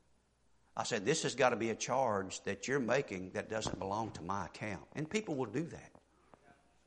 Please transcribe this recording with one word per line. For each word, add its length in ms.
I 60
said, 220
"This 180
has 120
gotta 200
be 140
a 60
charge 680
that 240
you're 140
making 500
that 180
doesn't 300
belong 320
to 100
my 260
account." 460
And 160
people 260
will 100
do 220
that. 240